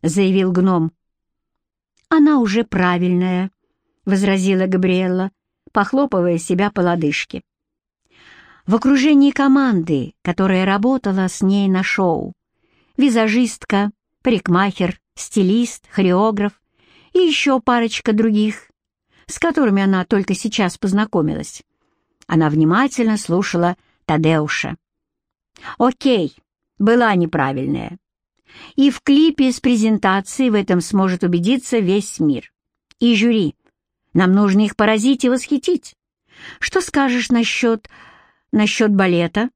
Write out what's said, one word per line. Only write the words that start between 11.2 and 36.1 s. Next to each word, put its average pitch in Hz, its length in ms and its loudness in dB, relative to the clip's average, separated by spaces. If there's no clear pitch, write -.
с - 140 -6
ней 196 260 2
на 185 160 0
шоу, 180 500 -2
визажистка, 220 920 0
парикмахер, 190 760 0
стилист, 214 760 -2
хореограф 202 600 0
и 359 60 2
ещё 285 400 0
парочка 233 540 -2
других, 214 560 0
с - 100 -14
которыми 240 460 0
она 190 220 0
только 196 280 -2
сейчас 196 440 -4
познакомилась. 185 840 -4
Она 165 220 2
внимательно 214 680 0
слушала 175 580 -2
Тадеуша. 156 720 -2
«Окей, 240 580 0
была 226 360 2
неправильная. 139 840 -4
И 277 140 4
в - 120 -6
клипе 285 500 2
с - 80 -6
презентацией 214 880 0
в 208 60 0
этом 196 260 0
сможет 190 420 -2
убедиться 202 560 0
весь 196 400 -2
мир. 147 320 -2
И 240 160 4
жюри. 214 400 0
Нам 185 160 4
нужно 202 300 4
их 202 160 -2
поразить 220 480 0
и 247 40 4
восхитить. 269 640 -4